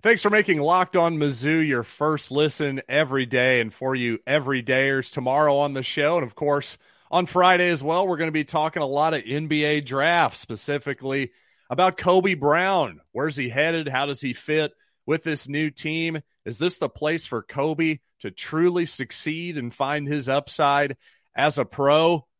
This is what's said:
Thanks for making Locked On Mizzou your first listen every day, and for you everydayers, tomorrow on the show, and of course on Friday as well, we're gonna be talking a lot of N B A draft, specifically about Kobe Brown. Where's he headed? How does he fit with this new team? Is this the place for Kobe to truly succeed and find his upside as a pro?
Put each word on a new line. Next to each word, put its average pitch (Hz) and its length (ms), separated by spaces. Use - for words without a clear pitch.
Thanks 220 200
for 208 80
making 190 320
Locked 180 340
On 170 220
Mizzou 147 480
your 123 160
first 151 480
listen 143 580
every 135 380
day, 123 340
and 110 120
for 131 220
you 120 320
everydayers, 135 880
tomorrow 139 460
on 143 160
the 131 80
show, 151 340
and 151 80
of 113 100
course 143 440
on 175 160
Friday 180 420
as 147 160
well, 175 240
we're 175 80
gonna 160 140
be 156 140
talking 156 360
a 143 60
lot 147 260
of 135 140
N 147 200
B 151 180
A 147 180
draft, 139 560
specifically 135 920
about 180 300
Kobe 185 340
Brown. 151 680
Where's 139 240
he 127 140
headed? 156 380
How 131 180
does 143 160
he 127 100
fit 151 400
with 156 180
this 151 260
new 147 220
team? 160 500
Is 117 100
this 175 220
the 147 100
place 156 380
for 117 160
Kobe 156 560
to 104 100
truly 175 560
succeed 160 720
and 120 160
find 139 340
his 143 220
upside 143 680
as 143 240
a 127 80
pro? 156 600